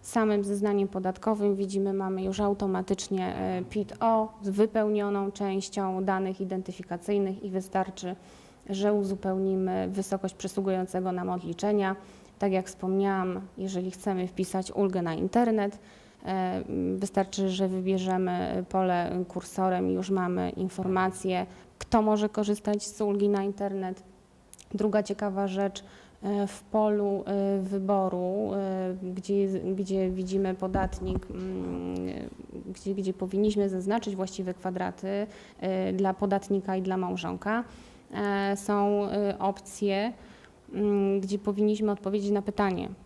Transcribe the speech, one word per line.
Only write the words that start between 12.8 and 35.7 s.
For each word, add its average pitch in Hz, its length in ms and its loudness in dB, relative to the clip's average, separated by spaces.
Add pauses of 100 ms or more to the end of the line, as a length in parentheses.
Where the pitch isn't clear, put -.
jeżeli 185 320 -2
chcemy 185 360 -2
wpisać 190 460 -2
ulgę 190 300 2
na 165 120 0
internet, 208 640 2 (460)
e, - 40 -6
m, 185 680 -2
wystarczy, 190 520 0
że 185 200 2
wybierzemy 185 1000 0
pole 180 600 2
kursorem 185 640 0
i - 20 2
już 190 180 0
mamy 180 400 2
informację, 185 960 0 (320)
kto 220 240 4
może 214 260 4
korzystać 208 580 0
z - 140 -10
ulgi 202 280 4
na 202 140 4
internet. 196 600 -4 (720)
Druga 208 280 4
ciekawa 196 460 -2
rzecz, 196 360 -2 (380)
e, 202 240 0
w - 160 -10
polu, 208 640 2
e, 196 320 2
wyboru, 190 960 0
e, 190 400 -2 (200)
gdzie 196 220 0
jest, 190 220 2
gdzie 190 520 0
widzimy 185 440 0
podatnik, 185 760 -2
mm, 185 640 -4 (720)
gdzie, 190 280 -6
gdzie 190 180 -2
powinniśmy 196 560 2
zaznaczyć 196 480 -2
właściwe 185 380 -4
kwadraty, 185 720 -4 (340)
e, 190 320 0